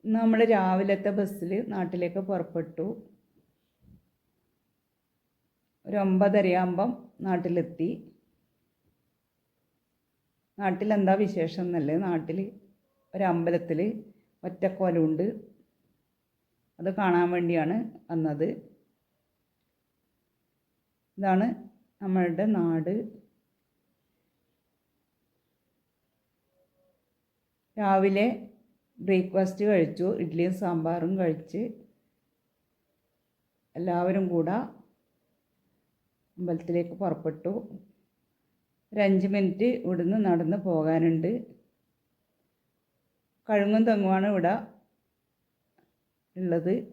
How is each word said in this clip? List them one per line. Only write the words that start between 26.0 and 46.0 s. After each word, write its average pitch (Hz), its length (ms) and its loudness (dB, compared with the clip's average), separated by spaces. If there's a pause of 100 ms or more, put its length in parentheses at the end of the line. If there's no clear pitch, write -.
രാവിലെ 196 480 4 (800)
ബ്രേക്ക്ഫാസ്റ്റ് 185 580 2
കഴിച്ചു, 175 420 2 (160)
ഇഡ്ഡലിയും 170 380 -2
സാമ്പാറും 170 580 -2
കഴിച്ച് 165 420 -2 (2250)
എല്ലാവരും 180 560 0
കൂടെ 170 240 0 (1800)
അമ്പലത്തിലേക്ക് 170 640 -4
പുറപ്പെട്ടു. 175 500 -4 (1400)
ഒരു 208 140 -2
അഞ്ച് 190 280 4
മിനിറ്റ് 196 340 2 (160)
ഇവിടുന്ന് 175 400 0
നടന്ന് 170 320 2
പോകാനുണ്ട്. 165 760 0 (2250)
കഴുങ്ങും 214 400 4
തെങ്ങുമാണ് 190 420 2
ഇവിടെ 185 220 2 (1900)